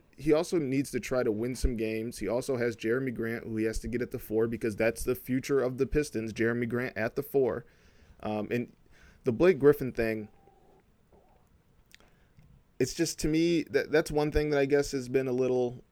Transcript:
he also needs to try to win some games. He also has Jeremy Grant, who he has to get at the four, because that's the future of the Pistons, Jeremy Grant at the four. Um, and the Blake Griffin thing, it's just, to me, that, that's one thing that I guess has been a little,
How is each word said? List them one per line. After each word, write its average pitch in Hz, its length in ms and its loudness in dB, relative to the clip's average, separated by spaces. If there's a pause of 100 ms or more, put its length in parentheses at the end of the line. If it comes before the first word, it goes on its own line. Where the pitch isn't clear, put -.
(160)
he 143 160 -2
also 170 260 2
needs 135 340 0
to 120 100 -4
try 127 200 -2
to 120 120 2
win 120 200 -4
some 127 220 0
games. 110 440 -4
He 95 100 -4
also 127 260 -2
has 120 220 -2
Jeremy 127 340 0
Grant, 113 320 -4
who 110 140 -6
he 110 80 2
has 110 140 -2
to 113 100 -8
get 117 120 -2
at 117 100 -6
the 123 80 -8
four, 113 280 0
because 113 300 -4
that's 113 260 0
the 123 120 0
future 131 440 0
of 127 180 0
the 131 80 0
Pistons, 113 460 -2
Jeremy 117 340 0
Grant 120 320 -4
at 110 200 -2
the 139 60 -2
four. 123 420 2 (580)
Um, 107 260 -2
and 120 220 -2 (540)
the 123 80 2
Blake 156 260 4
Griffin 139 320 4
thing, 110 380 -2 (2500)
it's 131 140 -2
just, - 260 -4
to 165 80 0
me, 165 360 2
that, 127 280 -2
that's 156 200 2
one 147 200 2
thing 151 200 0
that 143 80 2
I 139 60 4
guess 143 280 2
has 123 160 -6
been 131 180 2
a 127 60 0
little, 127 580 0